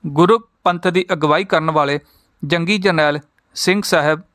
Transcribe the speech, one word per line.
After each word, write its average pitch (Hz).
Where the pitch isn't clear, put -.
ਗੁਰੂ 175
ਪੰਥ 175
ਦੀ 180
ਅਗਵਾਈ 156
ਕਰਨ 160
ਵਾਲੇ 147
ਜੰਗੀ 170
ਜਰਨੈਲ 156
ਸਿੰਘ 196
ਸਾਹਿਬ 156